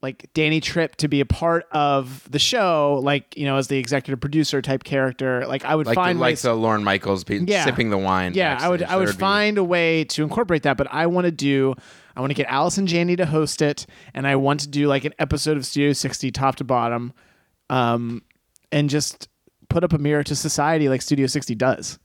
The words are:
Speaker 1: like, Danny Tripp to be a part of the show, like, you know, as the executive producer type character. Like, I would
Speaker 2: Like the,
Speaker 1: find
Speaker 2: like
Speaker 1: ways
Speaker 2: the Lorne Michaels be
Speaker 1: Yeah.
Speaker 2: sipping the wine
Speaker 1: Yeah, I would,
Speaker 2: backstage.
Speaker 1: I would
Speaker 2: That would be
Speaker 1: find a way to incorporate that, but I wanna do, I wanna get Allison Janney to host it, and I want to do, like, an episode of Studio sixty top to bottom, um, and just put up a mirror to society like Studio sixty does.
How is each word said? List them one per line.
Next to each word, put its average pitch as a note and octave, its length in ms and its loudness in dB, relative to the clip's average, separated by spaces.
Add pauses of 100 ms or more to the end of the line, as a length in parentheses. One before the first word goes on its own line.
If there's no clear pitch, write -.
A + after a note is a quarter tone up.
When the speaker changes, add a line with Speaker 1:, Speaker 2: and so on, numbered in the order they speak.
Speaker 1:
like, - 320 -10
Danny D#3 260 2
Tripp E3 360 -2
to D3+ 120 -2
be D3 120 2
a C#3 60 4
part E3+ 460 0
of C#3 580 0
the C#3+ 80 -2
show, D#3 640 2
like, C#3+ 360 -2
you D3 80 -4
know, C3+ 100 0
as C3+ 120 0
the C#3 100 0
executive C3 420 -2
producer C#3+ 400 0
type C3+ 240 -4
character. C3 640 -2
Like, C3+ 180 -6
I C#3+ 100 0
would D#3 120 0
Speaker 2:
Like A#2 80 2
the, F#3 60 2
Speaker 1:
find F3+ 200 0
Speaker 2:
like B2 120 2
Speaker 1:
ways A#2+ 100 -4
Speaker 2:
the B2 120 2
Lorne A2 300 2
Michaels G2 400 0
be G2+ 140 -2
Speaker 1:
Yeah. F3+ 260 0
Speaker 2:
sipping B2 260 0
the G2+ 80 0
wine F#2 360 0
Speaker 1:
Yeah, D#3+ 260 0
I D#3+ 80 0
would, F3+ 120 0
Speaker 2:
backstage. F3 140 -4
Speaker 1:
I - 40 2
would F#3+ 100 2
Speaker 2:
That G3+ 40 -2
would F#3+ 40 -4
be F#3 40 -8
Speaker 1:
find G#3 380 2
a G3 60 2
way E3 400 2
to - 180 -4
incorporate F3 420 0
that, C3+ 120 2
but C#3 160 -2
I D#3 140 0
wanna F3 240 2
do, C#3 440 2 (420)
I B2+ 40 -8
wanna C#3 140 -2
get C3 140 -2
Allison E3+ 380 0
Janney F3 300 0
to F3+ 80 0
host D#3 380 0
it, D3 240 -2 (260)
and C3+ 140 -4
I C#3 100 2
want C#3 240 2
to C#3+ 80 -8
do, C#3+ 200 0
like, C3+ 180 2
an D3+ 120 -6
episode D3+ 380 0
of C3 80 -4
Studio C#3+ 300 2
sixty C3 360 -4
top C3 260 0
to C#3+ 80 -6
bottom, A#2+ 480 -2 (580)
um, A#2+ 520 0 (480)
and D3 200 2
just - 380 -4 (400)
put F3 160 0
up E3+ 80 2
a D#3 60 2
mirror D3 260 2
to D3+ 100 -4
society D3+ 540 0
like C3 140 0
Studio C#3 240 0
sixty B2+ 280 -4
does. B2 500 -2